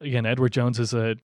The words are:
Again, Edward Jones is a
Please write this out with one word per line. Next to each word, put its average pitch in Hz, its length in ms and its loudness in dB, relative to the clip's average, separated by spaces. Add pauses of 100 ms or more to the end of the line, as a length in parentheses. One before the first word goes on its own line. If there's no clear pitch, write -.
Again, 123 240 0
Edward 123 280 2
Jones 120 260 0
is 117 140 -2
a 113 240 0 (100)